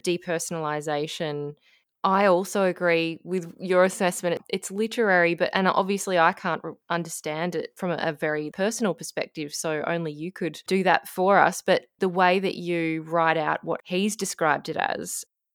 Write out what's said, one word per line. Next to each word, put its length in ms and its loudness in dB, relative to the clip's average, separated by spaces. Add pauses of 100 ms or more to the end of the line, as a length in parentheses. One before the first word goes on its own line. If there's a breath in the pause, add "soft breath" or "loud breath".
depersonalization, 1500 -4 (500 soft breath)
I 220 4
also 380 2
agree 580 0
with 380 -6
your 240 4
assessment. 640 0
It's 240 -6
literary, 640 2
but, 160 0
and 160 4
obviously 500 0
I 140 6
can't 320 -4
r-, 100 -10 (160)
understand 640 -4
it 220 -4
from 160 -4
a, 80 -2
a 120 -2
very 380 -4
personal 420 -2
perspective, 600 -8
so 320 -4
only 240 -2
you 220 -10
could 340 -8
do 160 0
that 240 2
for 320 4
us. 240 4
But 200 4 (180)
the 80 2
way 320 4
that 160 -4
you 460 -2
write 340 2
out 260 -2
what 220 -4
he's 320 -2
described 520 -2
it 80 -6
as, 480 -4 (300)